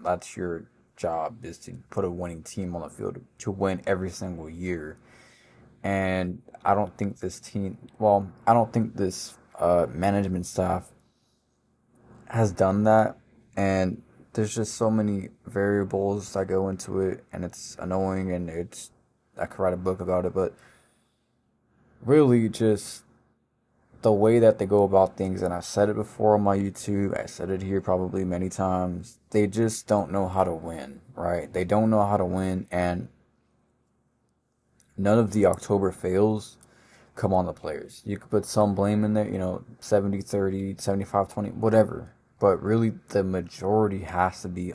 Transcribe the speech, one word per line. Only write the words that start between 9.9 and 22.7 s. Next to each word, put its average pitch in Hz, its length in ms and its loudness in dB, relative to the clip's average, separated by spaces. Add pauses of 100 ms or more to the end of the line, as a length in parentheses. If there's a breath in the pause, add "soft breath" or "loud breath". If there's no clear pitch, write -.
staff 90 480 -4 (1300)
has 110 260 2
done 95 320 2
that. 107 320 6 (400)
And 95 440 0 (320)
there's 107 220 -2
just 110 200 -4
so 113 160 2
many 104 400 0 (140)
variables 101 880 0
that 95 140 -2
go 95 220 0
into 95 320 -4
it, 95 320 -2
and 87 120 -8
it's - 340 -12
annoying, 95 540 -2
and 90 160 -4
it's, - 420 -10 (460)
I - 80 -4
could - 140 -14
write 92 160 2
a - 20 -6
book 92 240 -2
about 90 240 0
it, 85 80 -2
but 95 220 -2 (1500 soft breath)
really 123 480 4
just 107 540 0 (960)